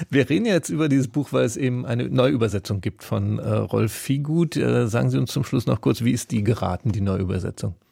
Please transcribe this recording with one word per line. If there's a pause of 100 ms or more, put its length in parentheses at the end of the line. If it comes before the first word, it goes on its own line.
wir
reden
jetzt
über
dieses
Buch,
weil
es
eben
eine
Neuübersetzung
gibt
von,
äh,
Rolf
Fiegut.
Äh,
sagen
Sie
uns
zum
Schluss
noch
kurz,
wie
ist
die
geraten,
die
Neuübersetzung? (160)